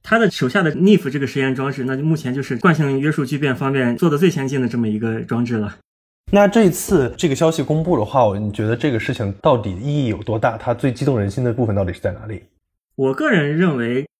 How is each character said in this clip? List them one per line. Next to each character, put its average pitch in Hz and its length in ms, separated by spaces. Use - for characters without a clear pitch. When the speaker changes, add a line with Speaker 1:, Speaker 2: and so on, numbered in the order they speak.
Speaker 1:
它 226 160
的 208 100
手 - 180
下 190 140
的 156 140
nif 185 340
这 139 100
个 139 60
实 131 140
验 131 160
装 135 160
置， 135 140
那 131 100
就 139 80
目 160 120
前 131 160
就 135 120
是 135 140
惯 170 160
性 139 260
约 151 120
束 147 140
聚 143 140
变 139 160
方 135 160
面 123 260
做 175 100
的 147 80
最 175 140
先 135 180
进 135 140
的 123 60
这 120 100
么 113 100
一 107 120
个 113 220
装 120 220
置 117 120
了。 104 200
Speaker 2:
那 202 160
这 202 220
次 151 480
这 180 100
个 139 60
消 160 160
息 160 140
公 156 200
布 170 140
的 107 80
话， 107 320
你 107 140
觉 107 160
得 113 80
这 143 160
个 113 80
事 - 120
情 98 300
到 135 160
底 101 180
意 143 300
义 - 20
有 104 140
多 107 160
大？ 113 180
它 120 160
最 127 200
激 117 120
动 131 160
人 98 100
心 123 140
的 120 80
部 120 140
分 107 100
到 98 80
底 90 80
是 - 80
在 95 120
哪 107 160
里？ 107 160
Speaker 1:
我 135 160
个 302 160
人 151 280
认 170 180
为 120 300